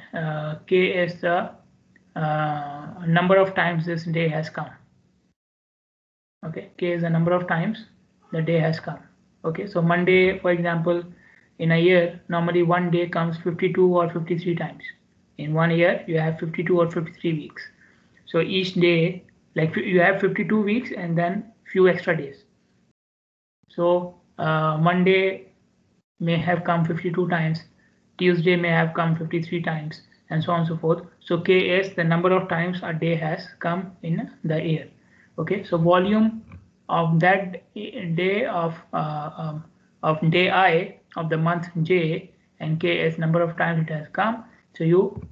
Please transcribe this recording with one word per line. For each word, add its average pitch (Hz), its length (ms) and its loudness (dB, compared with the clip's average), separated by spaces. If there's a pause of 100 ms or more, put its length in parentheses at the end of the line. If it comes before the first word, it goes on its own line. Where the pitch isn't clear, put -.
(120)
uh, 156 440 -6 (100)
K 185 380 2
is 175 160 -6
the, 180 320 0 (640)
uh, 151 920 -4
number 180 300 4
of 190 180 4
times 170 320 0
this 170 180 -4
day 165 220 -2
has 156 240 -4
come. - 200 -10 (1700)
Okay, 165 320 -10
K 175 180 -2
is 170 80 -2
the 170 80 0
number 165 200 2
of 180 160 2
times 180 400 -2 (460)
the 165 100 -2
day 165 160 2
has 160 220 0
come. - 180 -12 (460)
Okay, 165 240 -6
so 185 120 -2
Monday, 185 600 4
for 180 100 2
example, 175 540 0 (560)
in 165 100 0
a 165 80 6
year, 170 500 4
normally 170 360 2
one 175 260 2
day 170 180 0
comes 170 300 -2
fifty-two 180 580 2
or 170 140 2
fifty-three 170 460 -4
times. - 260 -8 (560)
In 151 160 -4
one 165 160 4
year, 170 360 2
you 160 140 -2
have 160 180 -2
fifty-two 170 400 0
or 165 120 2
fifty-three 165 420 -4
weeks. 147 300 -8 (640)
So 170 140 -2
each 190 340 -2
day, 175 500 2 (300)
like, 160 200 0
you 185 260 0
have 190 200 4
fifty-two 208 400 0
weeks 214 340 -2
and 170 220 -4
then 175 360 -2 (120)
few 185 240 4
extra 175 260 0
days. 143 300 -8 (1300)
So, 175 460 0 (220)
uh, 156 380 0
Monday 185 760 2 (680)
may 170 180 -2
have 170 280 -2
come 170 200 0
fifty-two 175 440 -2
times, 160 340 -2 (560)
Tuesday 180 380 4
may 175 120 0
have 165 240 2
come 165 240 0
fifty-three 165 460 -4
times, 156 400 -8 (260)
and 160 160 -2
so 180 80 -2
on 170 80 2
and 165 80 0
so 165 80 -4
forth. 165 280 0 (160)
So 170 200 -2
K 185 300 4 (100)
is 196 140 -4
the 170 100 -2
number 170 280 2
of 185 180 2
times 180 320 -2
a 175 100 -6
day 165 220 -2
has 160 340 -4 (120)
come 180 320 -4 (100)
in 175 280 -4 (140)
the 160 180 -2
year. 165 260 -2 (500)
Okay, 165 260 -4
so 175 140 -2
volume 190 640 2 (460)
of 165 300 2
that 185 420 0 (120)
day 196 720 -4
of, 170 300 -4 (180)
uh, 151 460 -6
um, 156 260 -8 (380)
of 156 280 2
day 180 200 4
I 185 480 2 (180)
of 165 140 -6
the 160 80 0
month 170 300 -2 (140)
J, 170 500 -2 (260)
and 160 200 -4
K 170 280 -2
is 165 100 -2
number 165 240 0
of 170 160 -2
times 165 320 0
it 165 60 -8
has 151 180 -8
come. 226 320 -2 (320)
So 170 80 -4
you 175 360 2 (120)